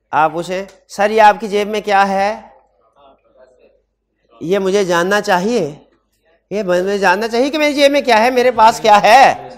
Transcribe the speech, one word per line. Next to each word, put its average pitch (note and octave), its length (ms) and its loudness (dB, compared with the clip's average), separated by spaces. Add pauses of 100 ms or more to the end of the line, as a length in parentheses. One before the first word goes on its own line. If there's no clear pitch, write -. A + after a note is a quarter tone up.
(120)
आप D3+ 200 0
पूछे, F3+ 340 -8 (220)
"सर, G#3 220 -2
ये A3 80 0
आपकी G#3 300 4
जेब G3+ 200 -4
में G#3+ 140 -6
क्या G3 200 -2
है?" G3 500 -4 (1900)
ये F3+ 160 -4
मुझे G3 260 -2
जानना F3+ 360 0
चाहिए, F#3+ 680 -4 (600)
ये G3+ 120 -6
मुझे F#3 360 -2
जानना G3 300 0
चाहिए A#3+ 220 -2
कि D#4 80 -6
मेरी D4 160 0
जेब C#4 180 2
में C#4+ 120 0
क्या A#3 120 2
है, A3+ 140 2
मेरे B3+ 200 0
पास A3+ 300 2
क्या G#3+ 160 4
है, G3+ 600 4